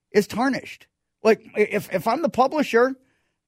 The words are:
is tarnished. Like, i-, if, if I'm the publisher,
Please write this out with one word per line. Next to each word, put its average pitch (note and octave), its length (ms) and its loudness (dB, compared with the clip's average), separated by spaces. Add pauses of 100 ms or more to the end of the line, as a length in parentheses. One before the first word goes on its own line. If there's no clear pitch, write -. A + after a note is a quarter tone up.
(120)
is G3+ 140 2
tarnished. - 600 -6 (360)
Like, G#3+ 240 2 (100)
i-, G#3+ 40 0 (100)
if, G3 240 -4
if F3+ 120 -6
I'm A#3+ 140 0
the D#4 80 0
publisher, C4 680 2 (540)